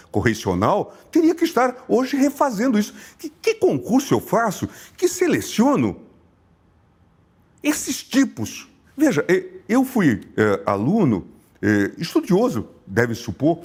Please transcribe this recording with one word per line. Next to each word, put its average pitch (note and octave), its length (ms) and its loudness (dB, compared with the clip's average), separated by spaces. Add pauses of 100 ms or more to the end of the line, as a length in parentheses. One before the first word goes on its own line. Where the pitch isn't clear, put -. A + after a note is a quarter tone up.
(100)
correcional, G#2+ 840 0 (160)
teria E4 240 2
que E4+ 100 -2
estar B3+ 440 -2
hoje B3+ 280 0
refazendo C4+ 640 0
isso. G#3 160 -2 (240)
Que, D#4+ 120 -14
que - 240 -2
concurso B3+ 600 0
eu G#2+ 60 2
faço G#3 480 -2 (280)
que F4+ 120 0
seleciono A3+ 880 0 (1700)
esses - 400 -4
tipos? - 680 -2 (260)
Veja, C4+ 340 2
eh, F#3 160 2 (240)
eu B3+ 160 4
fui, D3+ 380 2 (140)
eh, G#2+ 280 2
aluno, A2 640 0 (340)
eh, G2+ 380 2
estudioso, F#3 720 -2 (180)
deve A#2 280 -2
supor, D3 500 -4